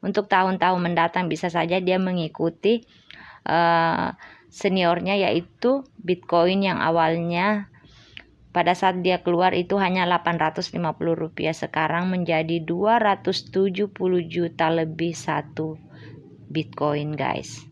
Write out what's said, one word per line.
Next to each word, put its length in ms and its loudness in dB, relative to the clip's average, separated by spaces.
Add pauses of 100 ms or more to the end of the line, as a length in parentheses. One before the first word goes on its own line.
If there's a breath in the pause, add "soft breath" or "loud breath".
untuk 240 0
tahun-tahun 500 2
mendatang 480 0
bisa 220 -2
saja 320 0
dia 160 2
mengikuti, 880 -2 (640 loud breath)
eh, 600 2 (400 loud breath)
seniornya, 720 0
yaitu 640 0 (160)
Bitcoin 640 2
yang 180 0
awalnya 880 0 (800 loud breath)
pada 240 2
saat 320 0
dia 160 2
keluar 320 2
itu 240 0
hanya 320 2
delapan 320 0
ratus 320 -2
lima 240 -2
puluh 160 0
rupiah, 400 -4
sekarang 560 -2
menjadi 520 0
dua 360 0
ratus 560 0
tujuh 400 0
puluh 320 0
juta 480 -2
lebih 400 -2
satu 640 -6 (720 loud breath)
Bitcoin, 640 -4
guys. 480 -6 (100)